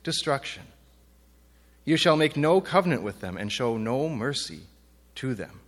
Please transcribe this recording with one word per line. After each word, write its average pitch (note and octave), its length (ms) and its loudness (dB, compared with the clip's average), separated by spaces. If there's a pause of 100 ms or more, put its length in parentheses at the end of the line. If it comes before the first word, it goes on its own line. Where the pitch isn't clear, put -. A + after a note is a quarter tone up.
destruction. - 600 -4 (1200)
You D#3 120 4
shall D#3 200 4
make D#3 180 2
no D#3+ 260 4
covenant F3 420 2
with G2+ 180 -6
them F2+ 160 -6
and G#2 140 -6
show A#2 260 -2
no B2+ 320 -2
mercy A#2 520 -6 (540)
to C3 200 -4
them. - 320 -12